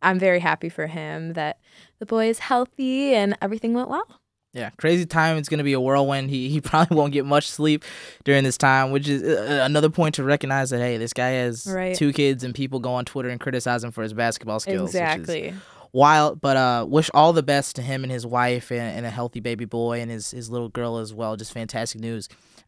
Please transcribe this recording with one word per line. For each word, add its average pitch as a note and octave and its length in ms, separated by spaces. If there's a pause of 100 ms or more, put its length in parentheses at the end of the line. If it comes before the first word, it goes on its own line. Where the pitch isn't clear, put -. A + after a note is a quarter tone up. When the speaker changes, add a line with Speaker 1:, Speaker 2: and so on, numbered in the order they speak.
Speaker 1:
I'm F#3 160
very F3+ 220
happy E3 280
for D#3+ 200
him D#3+ 460
that D3+ 240 (400)
the G#3+ 80
boy A3+ 220
is A3+ 120
healthy C4 760
and G3+ 260
everything A3 320
went B3 160
well. F4 180 (460)
Speaker 2:
Yeah, A2+ 260
crazy E3+ 280
time. D#3+ 300
It's D3+ 120
gonna D3+ 140
be C#3 120
a C3 60
whirlwind. C#3 480
He, C3 200
he D3 120
<laughs> - 0
probably D#3+ 360
won't C#3+ 160
get C#3+ 120
much C#3+ 240
sleep D3+ 360 (400)
during C#3 180
this C3 160
time, C3+ 320
which C#3+ 180
is, C#3 140
uh, C3+ 420
another D3+ 260
point D#3 260
to C#3 80
recognize C3+ 460
that, A#2+ 100
hey, B2 160
this A#2 160
guy B2+ 180
has B2 380
Speaker 1:
Right. F#3 260
Speaker 2:
two D3+ 180
kids C3+ 300
and B2 100
people C3+ 280
go B2 140
on B2 100
Twitter B2+ 240
and A#2+ 100
criticize B2 460
him A#2 80
for A2+ 100
his G#2+ 100
basketball A2 460
skills, F#3+ 300
which - 0
is F3+ 80
Speaker 1:
Exactly. E3+ 580 (380)
Speaker 2:
wild. D3+ 480
But, C#3 160
uh, B2 320
wish D#3 260
all D#3 180
the D#3+ 120
best C#3 320
to C3 60
him C3 200
and C3 80
his A#2+ 160
wife B2 460
and, A#2+ 80 (160)
and A#2+ 100
a A2+ 40
healthy A#2+ 280
baby A#2 280
boy A#2 340
and A#2 100
his, A2 220
his A2+ 180
little A#2+ 180
girl A#2 300
as A2 160
well. A2 220
Just A2 160
fantastic A2+ 480
news A2+ 280 (400)